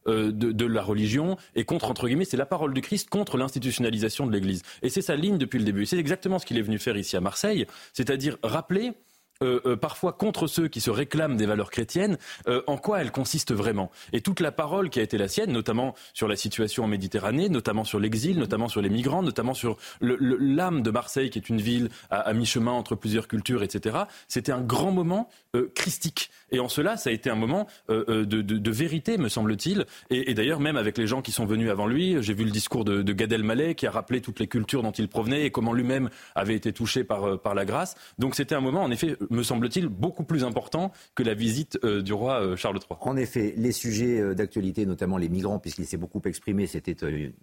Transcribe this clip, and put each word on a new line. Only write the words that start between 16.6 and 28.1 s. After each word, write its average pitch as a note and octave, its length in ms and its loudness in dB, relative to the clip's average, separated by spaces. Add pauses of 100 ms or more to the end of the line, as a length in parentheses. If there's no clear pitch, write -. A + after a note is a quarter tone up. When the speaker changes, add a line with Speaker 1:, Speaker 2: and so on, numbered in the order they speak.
Speaker 1:
en - 20 0
Méditerranée, G#2 600 0
notamment A2 340 0
sur G#2+ 160 -2
l'exil, A2+ 400 0
notamment A2+ 300 0
sur A2+ 120 -2
les G2+ 100 2
migrants, C3+ 340 2
notamment B2+ 280 -2
sur A#2 240 -4 (240)
le, B2 200 2
le, C3 180 4
l'âme D3 440 2
de A2 100 2
Marseille, B2 380 0
qui A2 100 -4
est - 80 -8
une A2+ 120 2
ville A#2+ 280 2 (220)
à, G2+ 100 0
à G#2+ 120 0
mi-chemin A2+ 380 2
entre A#2+ 240 -2
plusieurs G#2+ 320 0
cultures, A2 380 0
et F#2+ 40 -2
cetera, A2+ 380 -2 (220)
c'était C3 240 0
un B2 80 0
grand B2+ 320 2
moment, F3+ 360 0 (280)
euh, B2 180 2
christique. - 560 -4 (220)
Et B2+ 80 2
en B2 80 0
cela, F3 280 0
ça C3+ 140 -2
a - 20 2
été A2+ 160 -2
un A#2 60 2
moment, C3 320 0 (240)
euh, A2 180 2
euh, A2 160 2